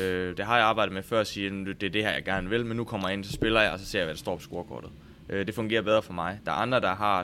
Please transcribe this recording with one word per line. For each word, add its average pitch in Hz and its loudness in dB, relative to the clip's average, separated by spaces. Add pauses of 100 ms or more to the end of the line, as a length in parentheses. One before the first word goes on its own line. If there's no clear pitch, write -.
Øh, 92 0
det 101 -4
har 113 2
jeg 113 6
arbejdet 104 2
med 95 -4
før, 110 2
at 101 2
sige, 98 -4
at 98 -2
det 98 -6
er 98 0
det 104 0
her, 104 2
jeg 73 -2
gerne 95 -2
vil, 117 0
men 113 -4
nu 117 -2
kommer 98 -2
jeg 98 0
ind, 98 -4
så 101 -8
spiller 113 2
jeg, 101 4
og 90 -4
så 95 -10
ser 104 -2
jeg, 87 2
hvad 78 -4
der 78 -12
står 92 -4
på - -10
scorekortet. - -10 (380)
Øh, 98 -2
det 104 -4
fungerer 113 2
bedre 107 4
for - -10
mig. 87 -4
Der 85 0
er 73 2
andre, 117 2
der 95 2
har 98 2